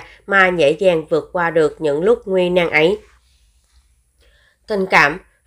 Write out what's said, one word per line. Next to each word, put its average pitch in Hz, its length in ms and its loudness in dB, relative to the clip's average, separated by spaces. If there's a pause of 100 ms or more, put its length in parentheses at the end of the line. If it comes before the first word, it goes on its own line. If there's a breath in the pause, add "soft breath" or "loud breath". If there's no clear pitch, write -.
(280 loud breath)
mà 196 200 2
dễ 165 240 2
dàng 160 380 0
vượt 151 240 -4
qua 170 160 -2
được 160 320 0
những 151 220 -2
lúc 233 220 0
nguy 185 240 -2
nan 180 200 0
ấy. 160 300 0 (1700)
Tình 196 180 -4
cảm, 170 340 2 (280)